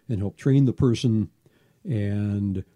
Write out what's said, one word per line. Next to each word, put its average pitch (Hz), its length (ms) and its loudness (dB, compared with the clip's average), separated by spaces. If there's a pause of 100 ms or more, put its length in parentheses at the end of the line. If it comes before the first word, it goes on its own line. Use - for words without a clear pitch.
and 104 120 -4
help 98 160 -6
train 139 300 4
the 117 60 2
person, 113 580 0 (540)
and 101 800 -2 (140)